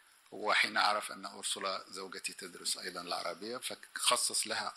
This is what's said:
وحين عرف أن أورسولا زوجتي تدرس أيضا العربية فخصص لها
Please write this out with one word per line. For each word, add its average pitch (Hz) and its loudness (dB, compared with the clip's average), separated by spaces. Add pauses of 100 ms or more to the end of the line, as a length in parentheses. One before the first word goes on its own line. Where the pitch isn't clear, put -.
(320)
وحين 104 4
عرف 104 4
أن 98 -10
أورسولا 98 -2
زوجتي 92 -8
تدرس 87 -4
أيضا 90 -6
العربية 87 -4
فخصص - 0
لها 107 -2